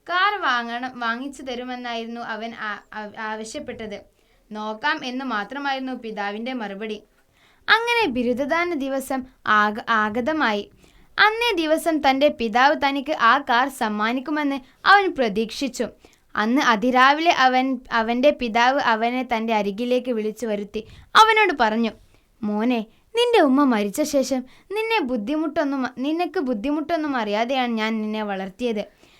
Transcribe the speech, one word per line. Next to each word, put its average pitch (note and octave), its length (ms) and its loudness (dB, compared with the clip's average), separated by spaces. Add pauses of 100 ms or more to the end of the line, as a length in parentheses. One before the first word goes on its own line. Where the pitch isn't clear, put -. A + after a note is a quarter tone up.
കാർ F#4+ 320 0
വാങ്ങണം, A#3+ 580 -4
വാങ്ങിച്ചു B3 420 -6
തരുമെന്നായിരുന്നു B3 800 -10
അവൻ A3+ 380 -10
ആ-, G#3+ 240 -10 (100)
ആ-, G#3+ 220 -12
ആവശ്യപ്പെട്ടത്. A3 840 -10 (500)
നോക്കാം G#3+ 540 -4
എന്ന് B3+ 200 -6
മാത്രമായിരുന്നു C4 680 -4
പിതാവിന്റെ A3 600 -8
മറുപടി. G#3+ 500 -8 (640)
അങ്ങനെ A4+ 380 2
ബിരുദദാന C4 640 0
ദിവസം C4 500 -4 (240)
ആഗ-, G#3+ 420 2
ആഗതമായി. A3+ 800 0 (500)
അന്നേ A4 440 2
ദിവസം D#4 460 2
തന്റെ C#4+ 300 4
പിതാവ് B3 360 4 (120)
തനിക്ക് C#4 260 -2
ആ A#3+ 240 4
കാർ C4+ 320 2
സമ്മാനിക്കുമെന്ന് C4 880 -2 (260)
അവൻ G4 320 6
പ്രതീക്ഷിച്ചു. A3+ 720 -2 (480)
അന്ന് A#3 260 2
അതിരാവിലെ B3+ 680 4
അവൻ, B3+ 480 2 (120)
അവന്റെ A#3+ 380 2
പിതാവ് B3+ 500 2
അവനെ A#3+ 560 0
തന്റെ A3 200 -2
അരികിലേക്ക് A#3+ 560 -2
വിളിച്ചു G#3+ 360 -4
വരുത്തി G#3 400 -6 (280)
അവനോട് G#4+ 440 6
പറഞ്ഞു, A3 320 2 (520)
"മോനെ, A3 360 0 (360)
നിന്റെ A#4 260 6
ഉമ്മ C#4 220 6
മരിച്ച G#3+ 380 2
ശേഷം C4 440 0 (260)
നിന്നെ A4 280 0
ബുദ്ധിമുട്ടൊന്നും, C#4 840 -2 (120)
നിനക്ക് D#4 420 -2
ബുദ്ധിമുട്ടൊന്നും D4 760 -2
അറിയാതെയാണ് A#3+ 540 -2
ഞാൻ A3 300 -2
നിന്നെ G#3+ 220 -4
വളർത്തിയത്. G3+ 640 -4 (340)